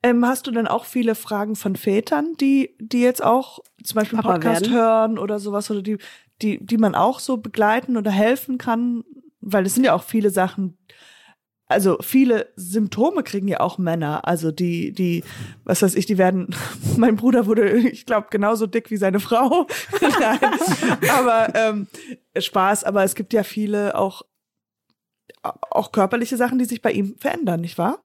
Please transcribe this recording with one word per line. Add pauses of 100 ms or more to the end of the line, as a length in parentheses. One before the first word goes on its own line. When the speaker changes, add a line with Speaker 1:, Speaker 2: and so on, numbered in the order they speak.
Speaker 1:
Ähm,
hast
du
denn
auch
viele
Fragen
von
Vätern,
die,
die
jetzt
auch (240)
zum
Beispiel
einen
Speaker 2:
Papa
Speaker 1:
Podcast
Speaker 2:
werden?
Speaker 1:
hören
oder
sowas,
oder
die, (440)
die,
die
man
auch
so
begleiten
oder
helfen
kann? (380)
Weil
es
sind
ja
auch
viele
Sachen, (920)
also
viele
Symptome
kriegen
ja
auch
Männer,
also
die,
die, (400)
was
weiß
ich,
die
werden, (240)
<laughs>
mein
Bruder
wurde,
ich
glaub,
genauso
dick
wie
seine
Frau. (240)
<laughs> (180)
Nein, (720)
aber,
ähm, (500)
Spaß,
aber
es
gibt
ja
viele
auch, (1200)
auch
körperliche
Sachen,
die
sich
bei
ihm
verändern,
nicht
wahr?